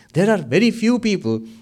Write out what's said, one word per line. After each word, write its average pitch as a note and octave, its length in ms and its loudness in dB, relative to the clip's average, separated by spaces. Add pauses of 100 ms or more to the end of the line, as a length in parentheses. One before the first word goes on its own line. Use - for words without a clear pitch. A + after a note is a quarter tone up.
(140)
There G3 160 2
are G#3+ 80 2
very E3+ 340 0
few A3+ 280 0
people A2+ 460 -2 (160)